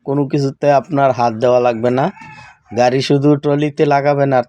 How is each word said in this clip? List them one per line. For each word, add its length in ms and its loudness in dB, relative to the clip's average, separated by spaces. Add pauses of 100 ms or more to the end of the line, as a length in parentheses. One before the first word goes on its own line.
কোনো 240 -2
কিছুতে 420 -2
আপনার 420 0
হাত 220 -2
দেওয়া 260 2
লাগবে 300 0
না, 220 -2 (640)
গাড়ি 260 2
শুধু 340 2
ট্রলিতে 500 -2
লাগাবেন 460 0
আর 160 2